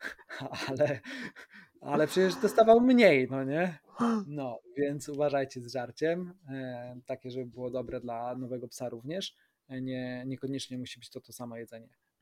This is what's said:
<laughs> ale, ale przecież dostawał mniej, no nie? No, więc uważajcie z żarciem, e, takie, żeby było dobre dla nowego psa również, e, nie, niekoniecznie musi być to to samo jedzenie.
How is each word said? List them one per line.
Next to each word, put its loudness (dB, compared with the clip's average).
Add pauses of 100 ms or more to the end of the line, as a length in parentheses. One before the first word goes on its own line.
(300)
<laughs> -8
ale, 0 (840)
ale 2
przecież 2
dostawał 8
mniej, 8
no -2
nie? 0 (480)
No, -8 (180)
więc -2
uważajcie -2
z -14
żarciem, -4 (160)
e, -10
takie, -8
żeby -6
było -10
dobre -6
dla -8
nowego -8
psa -10
również, -10 (340)
e, -10
nie, -6
niekoniecznie -8
musi -12
być -20
to -16
to -20
samo -14
jedzenie. -16 (320)